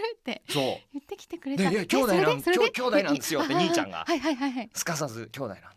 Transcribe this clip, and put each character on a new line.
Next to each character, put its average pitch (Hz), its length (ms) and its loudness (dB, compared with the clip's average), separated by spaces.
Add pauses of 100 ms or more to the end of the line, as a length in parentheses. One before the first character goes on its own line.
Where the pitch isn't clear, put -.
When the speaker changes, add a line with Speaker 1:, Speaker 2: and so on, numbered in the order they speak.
(180)
Speaker 1:
っ - 40 -20
て - 280 -8
Speaker 2:
そ 147 100 2
う。 135 40 2 (280)
Speaker 1:
言 277 80 -8
っ - 40 -20
て 403 120 -12
き - 100 -20
て 339 120 -12
く - 100 -10
れ 269 80 -4
た。 185 140 4
Speaker 2:
で、 - 40 0
「い 214 40 2
や、 175 80 -2
兄 - 100 2
弟 254 180 4
な - 0 -
ん、 175 40 6
Speaker 1:
え、 - 60 4
そ - 40 6
れ - 80 4
で、 139 60 -8
そ 339 80 0
れ 370 160 4
で？ 480 60 0
Speaker 2:
き - 80 -6
ょ-、 254 100 -2
兄 214 80 4
弟 196 60 4
な 151 80 0
ん - 20 4
で 139 80 -4
す - 120 -2
よ」 143 100 2
っ - 20 -2
て、 277 80 -2
Speaker 1:
え、 - 20 4
え、 - 20 4
あ、 359 40 4
Speaker 2:
兄 - 100 4
ち 339 80 2
ゃ 101 40 0
ん 98 60 -10
が。 82 160 -6
Speaker 1:
は 339 80 0
い 285 60 -2
は 294 100 0
い 277 60 -2
は 262 100 -2
い 269 60 -2
は 247 100 -6
い。 - 120 -12
Speaker 2:
す - 100 -6
か 165 120 -2
さ 147 120 -4
ず、 113 240 -8
「兄 139 80 -10
弟 127 80 -4
な 98 60 -8
ん - 60 -18
で - 60 -20 (100)